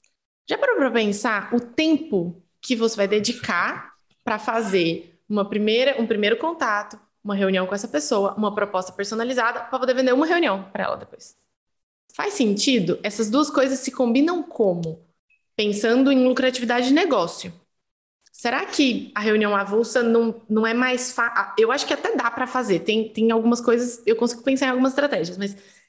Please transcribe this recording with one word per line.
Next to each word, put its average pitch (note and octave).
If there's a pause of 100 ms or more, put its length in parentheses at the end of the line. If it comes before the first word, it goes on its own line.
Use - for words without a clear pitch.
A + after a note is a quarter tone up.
(500)
Já F#4+
parou B4
pra C4+
pensar G#3+
o A#3+
tempo A#3+ (200)
que B3+
você A3+
vai G3+
dedicar G#3 (300)
pra G#3+
fazer G3 (100)
uma G3+
primeira, A3
um A3+
primeiro G#3
contato, A#3+ (240)
uma G3+
reunião F#3+
com G3
essa G3+
pessoa, A3+
uma G#3+
proposta G3
personalizada, A#3
pra -
poder B3+
vender B3+
uma C#4
reunião D4+
pra -
ela -
depois? - (800)
Faz G4+
sentido? G#3
Essas G#3
duas C#4+
coisas C4+
se -
combinam C#4
como? E3+ (500)
Pensando A3+
em B3+
lucratividade B3+
de C4+
negócio. A#3 (800)
Será C4
que B3+
a G#3
reunião G#3+
avulsa G#3+
não, A3+
não G#3+
é A3+
mais B3
fa-, A#3
eu A3+
acho C#4+
que -
até G#4
dá -
pra B3
fazer. A3
Tem, G#3+
tem A3+
algumas A3+
coisas, A#3+
eu A3+
consigo A#3+
pensar C4+
em -
algumas B3+
estratégias, G3
mas, G3 (320)